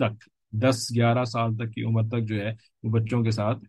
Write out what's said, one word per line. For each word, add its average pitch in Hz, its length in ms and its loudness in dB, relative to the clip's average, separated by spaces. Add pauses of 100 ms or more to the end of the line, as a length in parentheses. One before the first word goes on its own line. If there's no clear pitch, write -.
तक, 110 160 0 (380)
दस 120 380 2
ग्यारह 117 320 4
साल 113 320 -2
तक 113 180 -4
की 117 80 -6
उम्र 113 260 2
तक 117 160 -2
जो 107 100 -4
है 104 160 -2 (340)
वो 113 60 -2
बच्चों 113 320 2
के 113 80 2
साथ 110 380 0